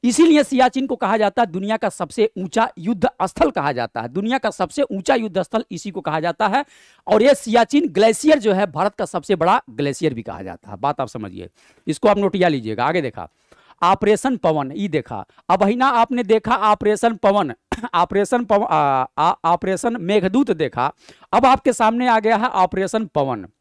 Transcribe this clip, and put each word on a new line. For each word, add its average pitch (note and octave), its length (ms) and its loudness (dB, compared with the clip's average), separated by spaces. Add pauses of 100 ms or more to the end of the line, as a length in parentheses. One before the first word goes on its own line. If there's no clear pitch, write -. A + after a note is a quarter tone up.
इसीलिए D4+ 400 6
सियाचिन B3+ 440 0
को B3+ 80 -4
कहा G3+ 220 -2
जाता G#3+ 240 0
है A#3 40 4
दुनिया G3 320 -4
का G#3 120 -4
सबसे G#3 480 -2
ऊंचा G3+ 320 -2 (100)
युद्ध G3+ 300 -2 (120)
स्थल A3 300 0
कहा D3 200 -4
जाता A#2 300 -6
है, A#2 80 -8
दुनिया G#3 280 -4
का A3+ 120 -4
सबसे G3 320 -4
ऊंचा G3+ 340 -2
युद्ध G3+ 260 -4
स्थल A3+ 300 -4
इसी F#3+ 200 -10
को F3 100 -10
कहा D#3 180 -4
जाता E3+ 280 -2
है। C4 180 0 (420)
और G#3+ 160 4
ये C4+ 120 6
सियाचिन A#3 520 2
ग्लेशियर A3+ 520 4
जो G#3 140 2
है, F#3+ 180 0
भारत F3+ 240 -2
का G3 100 -4
सबसे F#3 300 -2
बड़ा F3 340 2
ग्लेशियर C#3 440 -4
भी A2+ 80 -10
कहा F2+ 200 -14
जाता F#2+ 300 -16
है। G2+ 60 -14
बात C#3+ 240 -4
आप B2 60 -4
समझिए, F#2 420 -14 (380)
इसको E3 220 0
आप G3+ 80 4
नोटिया F#3+ 300 2
लीजिएगा। A#2 380 -2
आगे E3 160 0
देखा G2+ 280 -10 (540)
ऑपरेशन G#3 540 2
पवन, D3+ 340 0
ये G3+ 160 -6
देखा, B2 380 -6 (240)
अब F#3+ 140 2
ही G3+ 120 2
ना B3+ 120 2
आपने A#3+ 360 2
देखा A3 320 0
ऑपरेशन G#3+ 600 0
पवन, G3 380 0 (200)
<clears throat> A3+ 220 -8
ऑपरेशन G3+ 500 0
पव-, G3+ 200 2
आ, C#3 400 2 (120)
आ, D#3+ 160 2 (120)
ऑपरेशन F#3+ 540 0
मेघदूत G3 520 0
देखा। C#3 420 -2 (400)
अब B3 120 4
आपके C4 280 4
सामने A#3 340 0
आ A3+ 120 4
गया A3 160 2
है A3 120 -2
ऑपरेशन F#3+ 580 -2
पवन। C3 400 -4 (160)